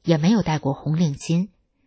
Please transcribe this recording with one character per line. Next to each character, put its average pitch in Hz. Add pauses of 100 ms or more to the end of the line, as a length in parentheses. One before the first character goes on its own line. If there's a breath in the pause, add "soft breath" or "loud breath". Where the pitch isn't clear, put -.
也 170
没 165
有 220
戴 156
过 139
红 156
领 156
巾， 170 (380)